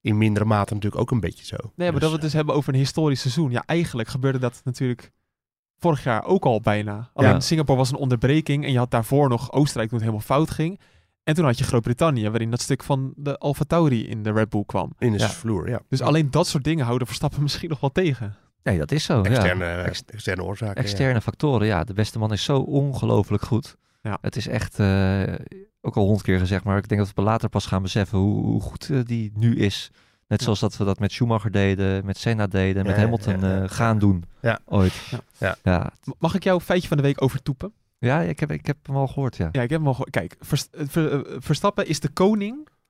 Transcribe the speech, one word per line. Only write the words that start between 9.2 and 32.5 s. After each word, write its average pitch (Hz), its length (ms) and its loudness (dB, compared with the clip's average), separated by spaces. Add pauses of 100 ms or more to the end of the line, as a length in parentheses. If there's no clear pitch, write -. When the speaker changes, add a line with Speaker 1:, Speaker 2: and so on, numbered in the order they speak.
Speaker 2:
nog 120 240 -2
Oostenrijk 131 380 2
toen 123 80 -2
het 107 100 -2
helemaal 107 180 -4 (100)
fout 156 140 2
ging. 170 300 -4 (460)
En 156 80 2
toen 170 100 2
had 123 140 2
je 127 60 2
Groot-Brittannië, 120 680 0
waarin 113 200 -2
dat 120 100 -2
stuk - 220 -2
van 135 340 -2
de 143 220 -6
Alfa 143 260 -2
Tauri 151 440 2
in 110 140 -8
de 107 100 -2
Red 110 160 2
Bull 104 180 0
kwam. - 320 -4
Speaker 1:
In 120 140 2
de 104 60 0
Speaker 3:
Ja. 107 100 2
Speaker 1:
vloer, 98 400 -2
ja. 123 200 -4
Speaker 2:
Dus 135 100 -2
Speaker 1:
Ja. - 60 -4
Speaker 2:
alleen 156 260 2
dat - 160 2
soort 135 180 -2
dingen 151 200 0
houden 120 220 -2
Verstappen - 380 -4
<laughs> 147 40 0
misschien - 200 -6
nog 156 120 -4
wel 139 120 0
tegen. 131 420 -2 (280)
Speaker 3:
Nee, 98 160 0
dat 73 140 -2
is 156 120 0
zo, 160 120 2
ja. 107 60 4
Speaker 1:
Externe, 92 420 2
Speaker 3:
Ex-, 87 420 -4
Speaker 1:
externe 95 360 -6
oorzaken, 101 340 -6
ja. - 60 -4
Speaker 3:
externe 110 380 0
factoren, 120 460 0
ja. 92 180 2
De - 80 -10
beste 107 260 -2
man 107 140 0
is 101 120 -2
zo 143 140 2
ongelooflijk 117 840 2
goed. - 340 -2 (260)
Speaker 2:
Ja. 104 180 -6
Speaker 3:
Het - 160 -6
is 104 120 -6
echt, 107 300 -6
eh, 98 440 2 (580)
ook - 160 -4
al 110 60 4
honderd 98 200 2
keer 92 160 2
gezegd, 90 260 0
maar 101 140 2
ik 98 100 -4
denk 104 120 2
dat 101 140 0
we - 80 -2
later 110 260 0
pas - 180 -2
gaan 95 160 -2
beseffen 98 360 0
hoe, 104 260 2
hoe 110 160 0
goed, - 300 -10
eh, 143 140 2
die 117 300 -6
nu 113 220 4
is. - 340 -2 (380)
Net 107 100 0
Speaker 2:
Ja. - 60 -4
Speaker 3:
zoals 104 160 2
dat 104 160 -2
we 110 80 -2
dat 98 140 0
met 101 140 -2
Schumacher 113 380 0
deden, 98 540 2
met 98 140 -6
Senna 110 280 0
deden, 95 400 0